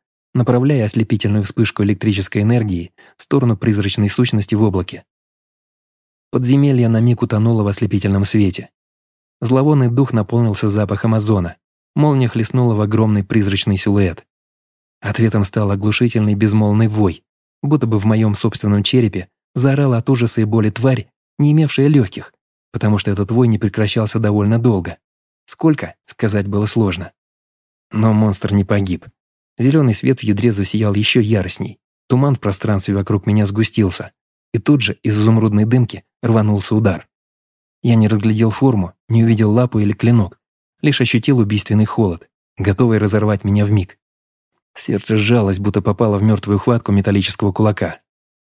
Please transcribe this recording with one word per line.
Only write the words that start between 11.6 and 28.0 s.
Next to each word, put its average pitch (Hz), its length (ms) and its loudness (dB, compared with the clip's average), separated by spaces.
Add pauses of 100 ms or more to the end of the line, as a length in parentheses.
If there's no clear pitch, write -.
Молния 143 320 2
хлестнула 117 480 0
в 107 60 0
огромный 107 420 0
призрачный 98 540 -2
силуэт. 98 480 0 (760)
Ответом 107 440 0
стал 101 280 -2
оглушительный 107 640 0
безмолвный 107 520 2
вой, 104 360 -2 (380)
будто 143 260 0
бы 110 120 0
в 98 60 -4
моём 107 300 2
собственном 104 480 -2
черепе 101 460 0 (260)
заорала 135 420 0
от 117 120 -4
ужаса 117 320 0
и - 20 2
боли 107 260 0
тварь, 120 400 -2 (280)
не 147 140 2
имевшая 147 360 2
лёгких, 143 460 0 (380)
потому 104 260 0
что 104 140 -2
этот 101 200 -4
вой 120 160 2
не 110 100 0
прекращался 107 640 -2
довольно 104 400 0
долго. 95 380 -2 (480)
Сколько, - 500 -2 (100)
сказать 101 420 -4
было 101 180 -2
сложно. 95 480 -2 (760)
Но 110 220 0